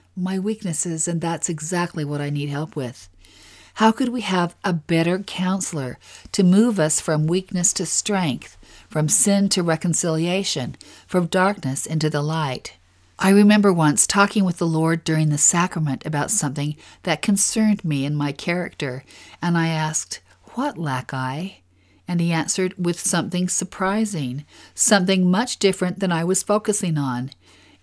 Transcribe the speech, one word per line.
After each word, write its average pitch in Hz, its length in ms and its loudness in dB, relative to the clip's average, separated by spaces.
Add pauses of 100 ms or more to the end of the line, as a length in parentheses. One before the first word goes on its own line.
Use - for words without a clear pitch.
(160)
my 185 240 -2
weaknesses, 180 680 -4
and 170 140 -2
that's 170 280 -4
exactly 165 560 -4
what 143 160 -4
I 147 80 -4
need 143 200 -4
help 147 260 -6
with. 135 340 -8 (680)
How 220 160 4
could 247 180 0
we 240 120 -4
have 185 420 0
a 190 80 0
better 170 480 0
counselor 180 800 -4 (340)
to 196 120 2
move 196 360 6
us 156 200 2
from 151 260 0
weakness 180 480 0
to 175 140 -4
strength, - 680 -2 (320)
from 151 220 0
sin 196 400 4
to 185 140 0
reconciliation, 165 1120 0 (320)
from 180 180 2
darkness 185 640 0
into 156 220 0
the 151 120 -2
light? 151 520 -4 (440)
I 190 120 2
remember 208 440 8
once 156 320 4
talking 202 400 2
with 170 120 -2
the 170 100 0
Lord 160 360 0
during 156 260 2
the 147 80 2
sacrament 165 680 0
about 151 240 -2
something 147 460 -2 (280)
that 165 180 -2
concerned 214 600 2
me 139 220 0
and 147 100 -2
my 147 160 0
character, 147 720 -6 (380)
and 170 160 0
I 165 120 2
asked, 156 500 -4 (340)
"What 277 240 -6
lack 139 360 -6
I?" 135 440 -6 (500)
And 175 120 -2
he 170 120 0
answered 185 460 -2
with 175 220 -2
something 180 480 -2
surprising, 185 1000 -4 (300)
something 185 560 4
much 226 260 0
different 185 420 0
than 185 120 0
I 165 120 0
was 185 200 0
focusing 202 540 0
on. 131 340 -2 (500)